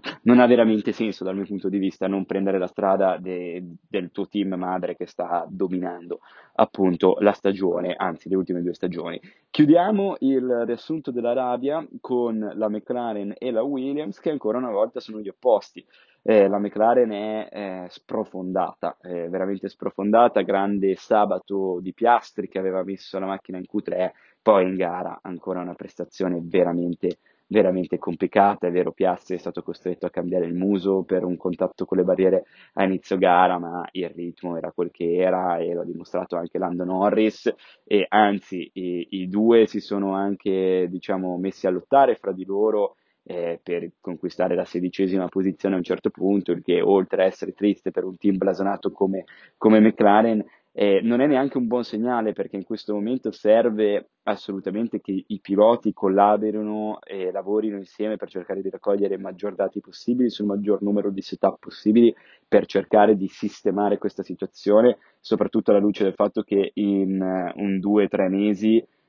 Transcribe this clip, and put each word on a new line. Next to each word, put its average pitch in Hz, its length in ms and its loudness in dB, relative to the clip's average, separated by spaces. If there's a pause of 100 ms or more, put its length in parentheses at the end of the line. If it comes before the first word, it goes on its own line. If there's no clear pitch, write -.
(240)
non 123 160 6
ha 123 80 8
veramente 113 460 4
senso 104 320 -6
dal 95 100 -4
mio 98 100 -6
punto 101 220 -8
di 95 100 -2
vista 95 300 -2
non 98 180 -2
prendere 98 320 -2
la 90 100 -2
strada 95 500 2
de-, 90 440 -8 (240)
del 90 260 -6
tuo 98 160 -6
team 95 260 -2
madre 90 420 -4
che - 120 -10
sta 87 420 -4
dominando 90 680 -6 (340)
appunto 92 640 2
la 101 120 4
stagione, 90 640 -2
anzi 90 320 -6
le 95 80 0
ultime 90 260 -2
due 87 120 -4
stagioni. 85 460 -8 (300)
Chiudiamo 180 680 4
il 127 460 0
riassunto 120 460 -6
dell'Arabia 123 760 -2 (160)
con 117 520 -2
la 110 160 -2
McLaren 107 680 -6
e 127 140 -6
la 113 120 0
Williams, 139 560 -6
che - 100 -6
ancora 120 280 -2
una 127 120 -4
volta 113 300 -2
sono 110 220 -12
gli 98 80 -10
opposti. - 540 0 (400)
Eh, 104 240 6
la 101 120 0
McLaren 110 520 2
è, 107 400 -6
eh, 92 380 -10
sprofondata, 92 1120 -6
è 87 260 -8
veramente 95 400 -6
sprofondata, 104 760 2
grande 98 540 0
sabato 95 880 -2
di 92 120 -10
Piastri 113 540 0
che - 120 -8
aveva 95 240 -2
messo 95 340 -10
la 95 80 -6
macchina 95 320 -8
in 92 80 -12
Q 104 160 -6
tre, 90 320 -4 (260)
poi 98 260 4
in 92 100 -2
gara 87 480 -6
ancora 90 380 -8
una 90 120 -10
prestazione 90 720 -6
veramente, 87 720 -2 (300)
veramente 92 500 0
complicata. 98 680 0
È 87 40 -2
vero, 90 200 -2
Piastri 92 440 -4
è 85 40 -8
stato 87 240 -10
costretto 90 420 -8
a 87 60 -6
cambiare 87 340 -4
il 85 80 -6
muso 95 480 0
per 90 220 -2
un 90 140 -4
contatto 90 480 -6
con 92 120 -2
le 92 60 2
barriere 92 420 2 (280)
a 98 100 0
inizio 95 340 -2
gara, 90 400 4
ma 87 340 -10
il 87 180 -8
ritmo 85 480 -10
era 87 140 -8
quel 87 200 -4
che 85 240 -2
era 90 420 0
e 87 160 -4
l'ha 85 100 -4
dimostrato 87 520 -8
anche 85 240 -6
Lando 87 240 -4
Norris, 104 680 0 (320)
e 101 240 0
anzi 101 640 0
i, 90 360 -6
i 92 180 -6
due 110 380 4
si 104 140 -4
sono 101 340 -4
anche, 95 760 -2
diciamo, 92 500 -6
messi 95 280 -6
a 95 60 0
lottare 131 440 4
fra 101 160 -6
di 92 140 -12
loro, 101 500 0 (280)
eh, 85 380 -8
per 85 260 -6 (140)
conquistare 90 540 -2
la 87 100 0
sedicesima 92 600 -2
posizione 95 480 0
a - 20 2
un 87 60 -2
certo 90 260 -2
punto, 98 420 0
il 85 120 -2
che 87 180 2
oltre 95 400 4
a 92 60 6
essere - 240 -6
triste 98 400 -2
per 90 120 -4
un 92 140 -10
team 101 200 0
blasonato 98 540 -2
come, 95 340 -2 (320)
come 110 220 6
McLaren, 110 640 4 (300)
eh, 98 300 2
non 120 160 0
è 139 80 2
neanche 139 300 0
un 123 100 0
buon 120 160 -2
segnale, 113 500 -2
perché - 220 -8
in 98 80 -8
questo 107 320 -8
momento 113 360 -4
serve 107 800 2 (120)
assolutamente 101 800 -6
che 95 260 -6
i 104 120 -8
piloti 107 540 4
collaborino 107 1080 0
e 95 280 -8
lavorino 101 460 -4
insieme 107 380 -6
per 98 140 -10
cercare 95 320 -8
di 95 100 -6
raccogliere 101 420 0
i 95 60 -4
maggior 95 340 -8
dati 98 280 -4
possibili 123 500 -2
sul 104 160 -4
maggior 101 340 0
numero 101 300 -2
di 95 100 -8
setup - 380 -2
possibili 110 560 4 (320)
per 98 180 4
cercare 104 500 4
di 95 120 -2
sistemare 101 720 -2
questa 98 240 -6
situazione, 104 760 2 (220)
soprattutto - 500 0
alla 104 100 6
luce 104 260 0
del 95 80 0
fatto 104 280 0
che 98 320 0
in, 98 480 0
eh, 92 360 -4
un 98 220 -2
due, 101 280 4
tre 98 220 0
mesi, 104 540 2 (260)